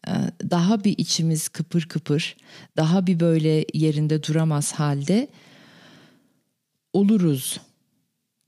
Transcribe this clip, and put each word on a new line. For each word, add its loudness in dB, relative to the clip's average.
e, -4
daha 2
bir 0
içimiz -2
kıpır -4
kıpır, -4
daha 2
bir 2
böyle 2
yerinde 0
duramaz 0
halde 0
oluruz. 2